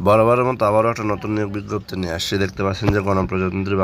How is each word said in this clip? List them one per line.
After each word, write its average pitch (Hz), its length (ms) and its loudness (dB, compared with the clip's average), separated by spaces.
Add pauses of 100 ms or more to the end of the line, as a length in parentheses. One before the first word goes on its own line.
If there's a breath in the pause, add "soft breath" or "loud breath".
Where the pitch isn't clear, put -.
বরাবরের 113 420 6
মতো 110 200 -2
আবারও 110 240 4
একটা 113 200 -6
নতুন 101 220 -6
নিয়োগ 104 220 -2
বিজ্ঞপ্তি 101 440 -8
নিয়ে 85 160 -4
আসছি। - 160 -6 (100)
দেখতে 95 220 -4
পাচ্ছেন 98 300 -2
যে 104 120 0
গণপ্রজাতন্ত্রী 95 760 -2